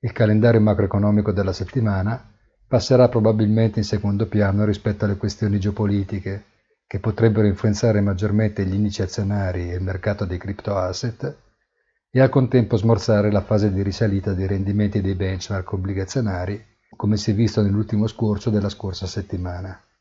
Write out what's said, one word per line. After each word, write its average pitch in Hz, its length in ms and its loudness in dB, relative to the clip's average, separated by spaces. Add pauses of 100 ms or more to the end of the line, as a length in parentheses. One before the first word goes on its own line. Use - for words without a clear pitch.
Il 117 100 -4
calendario 110 500 4
macroeconomico 104 680 2
della 95 220 0
settimana 104 720 -2 (400)
passerà 123 440 4
probabilmente 110 680 2
in 104 40 0
secondo 101 420 -2
piano 104 380 2
rispetto 104 400 -2
alle 101 140 -2
questioni 104 420 -2
geopolitiche, 101 840 -4 (420)
che - 140 -6
potrebbero 110 460 2
influenzare 104 540 2
maggiormente 101 640 0
gli 92 80 -2
indici 104 300 -2
azionari 95 680 -4
e 87 40 -6
il 90 80 -4
mercato 92 420 -4
dei 90 140 -6
crypto 101 360 -6
asset, 110 640 -6 (720)
e 131 80 0
al 131 120 6
contempo 123 480 2
smorzare 107 520 2
la 101 120 2
fase 104 320 2
di 98 80 -2
risalita 101 500 -2
dei 95 140 -2
rendimenti 101 560 0
dei 95 120 -2
benchmark 95 560 -6
obbligazionari, 95 920 -4 (320)
come 104 220 0
si 107 140 -2
è - 20 2
visto 110 260 2
nell'ultimo 104 460 0
scorcio 107 420 -2
della 104 220 0
scorsa 98 360 -10
settimana. 92 720 -8 (220)